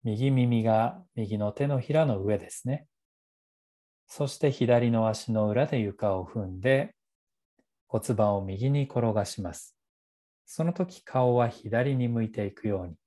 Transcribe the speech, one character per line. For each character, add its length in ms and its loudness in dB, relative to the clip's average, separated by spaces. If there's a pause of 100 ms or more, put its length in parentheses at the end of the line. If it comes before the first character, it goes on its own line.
右 300 0
耳 320 4
が 360 2 (140)
右 240 -4
の 140 0
手 160 -2
の 100 0
ひ 140 -4
ら 120 4
の 160 0
上 160 0
で 140 -8
す 160 -12
ね。 220 -6 (1200)
そ 160 -4
し 120 -10
て 120 2
左 400 4
の 180 2
足 240 -4
の 180 2
裏 160 2
で 140 -2
床 360 -2
を 100 -6
踏 200 -6
ん 140 -10
で、 340 2 (960)
骨 260 -2
盤 220 2
を 60 -4
右 280 -2
に 140 2
転 280 0
が 140 0
し 160 -10
ま 100 -8
す。 240 -18 (720)
そ 180 -6
の 80 0
時 320 -6
顔 320 2
は 140 4
左 440 -2
に 140 0
向 160 0
い 80 -6
て 140 -4
い 80 -8
く 140 -6
よ 160 -2
う 40 -10
に 80 -14 (100)